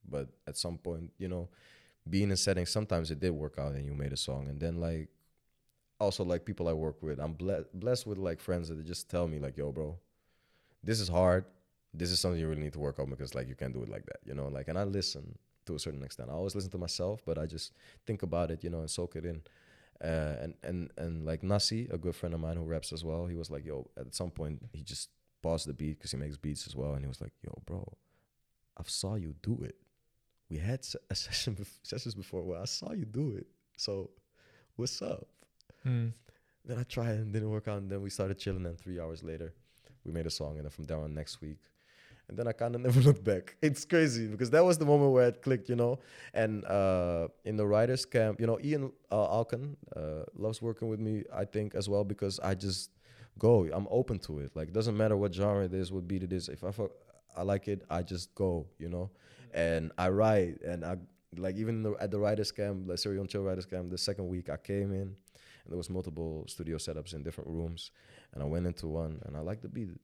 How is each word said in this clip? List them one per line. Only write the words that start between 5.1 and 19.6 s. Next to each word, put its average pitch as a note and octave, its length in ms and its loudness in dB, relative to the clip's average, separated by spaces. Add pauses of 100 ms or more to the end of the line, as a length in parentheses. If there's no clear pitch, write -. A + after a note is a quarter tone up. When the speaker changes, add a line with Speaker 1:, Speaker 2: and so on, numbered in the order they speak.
Speaker 1:
also, G2 260 2
like, F2 180 0
people F2+ 240 -2
I E2 60 4
work D#2 280 -2
with, D2+ 180 -4
I'm D#2 140 -2
ble-, F2 400 -2
blessed A#2+ 340 0
with, G#2 100 -4
like, F2 240 -2
friends F2 280 0
that D#2 160 -6
just - 240 -8
tell F2 180 2
me, D#2 120 -2
like, C2+ 180 -4
"Yo, D2 140 -2
bro, D#2 260 -4 (840)
this A2 160 2
is G2 80 -2
hard. F2+ 380 6 (480)
This F2 180 -2
is F#2 80 2
something F2+ 200 2
you D#2+ 100 0
really D2+ 140 -2
need D2 100 -6
to D#2 60 -8
work C#2+ 200 -4
on C#2 100 -2
because, C2 260 -8
like, B1+ 120 -4
you C2 80 -8
can't C2 180 -6
do B1 100 -6
it A1 60 -8
like G1+ 180 -10
that," - 180 -12
you - 80 -10
know? C#2 160 -4
Like, C#2 180 -6
and E2 100 -2
I G2 60 0
listen F#2 540 -4 (280)
to E2+ 100 -4
a D2+ 40 -4
certain C#2 240 -6
extent. B1+ 260 -10
I C2+ 40 -6
always F2+ 220 -2
listen F#2+ 160 -4
to F#2+ 60 -6
myself, F2+ 480 -2
but D#2+ 120 0
I D#2 80 0
just D#2+ 260 -6 (340)
think G#2 180 -4
about E2+ 280 0
it, D#2+ 140 -6
you E2+ 40 -4
know, E2+ 120 -4
and D#2 100 -6
soak - 240 -4
it D#2+ 100 -6
in. E2 160 -6 (640)